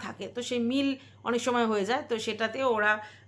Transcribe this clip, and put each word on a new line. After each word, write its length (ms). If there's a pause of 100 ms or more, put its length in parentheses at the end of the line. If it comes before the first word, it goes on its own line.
থাকে, 260
তো 140
সেই 180
মিল 360 (280)
অনেক 180
সময় 240
হয়ে 200
যায়। 240
তো 100
সেটাতে 440
ওরা 360 (280)